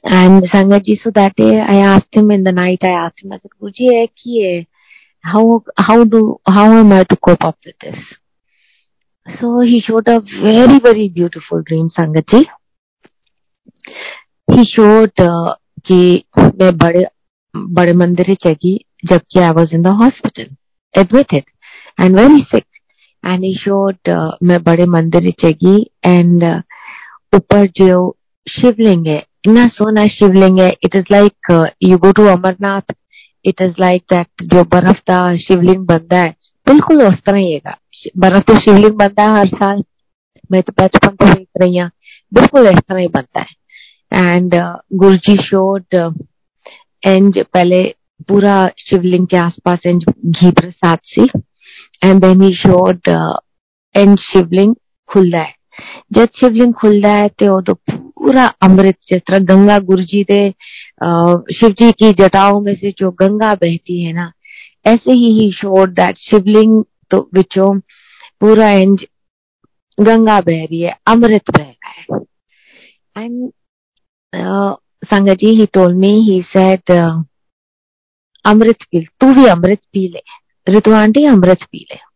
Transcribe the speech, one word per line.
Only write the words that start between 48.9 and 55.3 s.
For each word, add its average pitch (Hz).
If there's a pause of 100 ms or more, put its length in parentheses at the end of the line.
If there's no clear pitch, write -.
के 185
आसपास 175
इंज 175 (220)
घी 170
प्रसाद 175
सी। - (800)
And 190
then 185
he 190 (160)
showed, 180
uh, 165 (600)
इंज 202
शिवलिंग 190 (320)
खुलदा 175